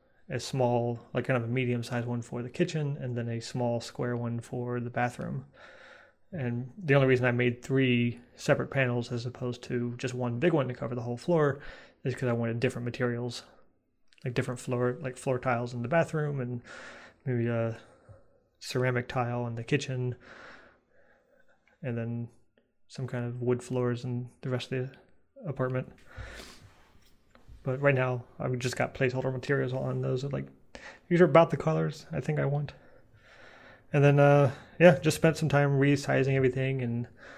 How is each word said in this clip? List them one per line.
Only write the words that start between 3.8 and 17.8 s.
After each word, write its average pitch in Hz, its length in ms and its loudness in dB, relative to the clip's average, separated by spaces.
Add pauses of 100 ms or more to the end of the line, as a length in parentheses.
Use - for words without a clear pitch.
square 123 340 -6
one 120 240 -4
for 123 400 -6
the 120 120 -6
bathroom. 123 540 -4 (840)
And 123 460 -4
the 165 160 0
only 135 140 6
reason 127 180 4
I 123 60 4
made 120 320 0
three 123 560 2 (160)
separate 143 340 0
panels 120 420 0
as 120 140 -6
opposed 123 380 -6
to 123 340 -4
just 127 160 -4
one 123 260 -4
big 170 140 2
one 139 140 2
to 123 80 -6
cover 131 180 -8
the 123 80 -6
whole 120 160 -6
floor 147 420 2 (440)
is 127 120 -2
'cause 127 140 -2
I 120 40 2
wanted 117 260 -2
different 120 260 -2
materials, 120 580 -4 (800)
like, 123 120 -6
different 135 240 -2
floor, 123 420 0
like, 127 160 -8
floor 127 220 -2
tiles 120 340 -2
in 120 80 -6
the 120 60 -4
bathroom 151 520 0
and 123 220 -6 (640)
maybe 120 220 2
a 117 320 -2 (800)